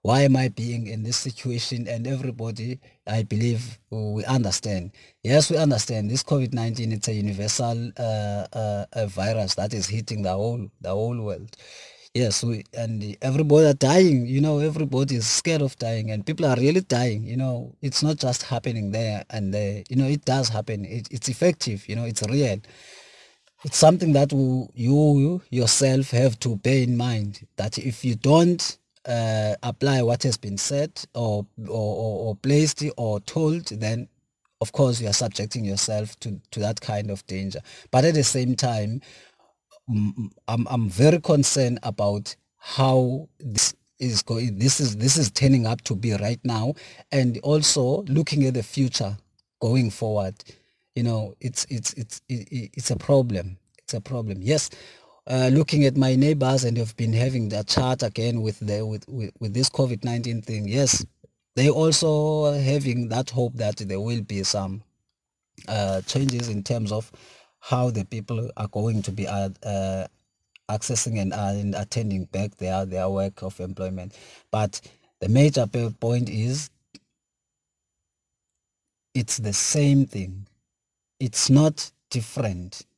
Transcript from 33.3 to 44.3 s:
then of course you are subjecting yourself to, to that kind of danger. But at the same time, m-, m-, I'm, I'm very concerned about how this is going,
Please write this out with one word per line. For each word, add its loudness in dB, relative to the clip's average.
then -4
of -4
course 2
you -4
are 0
subjecting -2
yourself -4
to, -10
to -10
that -2
kind -4
of -8
danger. -6
But 6
at 6
the 4
same 2
time, -2
m-, 0
m-, -8
I'm, 0
I'm 0
very 6
concerned 2
about -2
how 2
this 0
is 0
going, -4